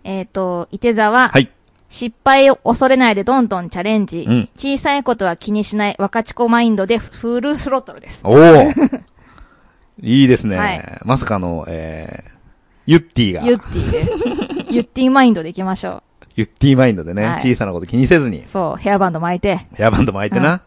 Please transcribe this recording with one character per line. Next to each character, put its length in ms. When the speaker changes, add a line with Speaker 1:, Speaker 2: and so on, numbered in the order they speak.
Speaker 1:
え 180
ー 40
と、 460
射 60
手 160
座 160
は、 180
Speaker 2:
は 100
い。 120
Speaker 1:
失 240
敗 260
を 60
恐 320
れ 80
な 140
い 40
で 100
ど 160
ん 80
ど 120
ん 100
チ 80
ャ 40
レ 140
ン 100
ジ。 220
Speaker 2:
う 40
ん。 240
Speaker 1:
小 220
さ 180
い 60
こ 140
と 100
は 100
気 160
に 120
し 120
な 140
い 80
若 240
チ 120
コ 140
マ 140
イ 60
ン 80
ド 100
で 120
フ 420
ル 160
ス 140
ロ 80
ッ 40
ト 120
ル 60
で 100
す。 140
Speaker 2:
お 100
ー。 680
<laughs> 580
い 220
い 40
で 80
す 100
ね。 100
Speaker 1:
は 160
い。 320
Speaker 2:
ま 120
さ 100
か 120
の、 300
え 580
ー、 40
ユ 120
ッ 120
テ 120
ィ 120
が。 80
Speaker 1:
ユ 120
ッ 40
テ 60
ィ 120
で 140
す。 60
<laughs> 40
ユ 80
ッ 40
テ 180
ィ 80
マ 140
イ 60
ン 40
ド 80
で 60
い 60
き 80
ま 140
し 100
ょ 60
う。 100
Speaker 2:
ユ 80
ッ 40
テ 100
ィ 80
マ 100
イ 60
ン 40
ド 80
で 100
ね、 100
Speaker 1:
は 120
い。 40
Speaker 2:
小 160
さ 100
な 60
こ 80
と 60
気 100
に 100
せ 140
ず 100
に。 160
Speaker 1:
そ 320
う、 20
ヘ 120
ア 60
バ 100
ン 40
ド 60
巻 180
い 40
て。 180
Speaker 2:
ヘ 100
ア 60
バ 80
ン 60
ド 80
巻 160
い 20
て 100
な。 260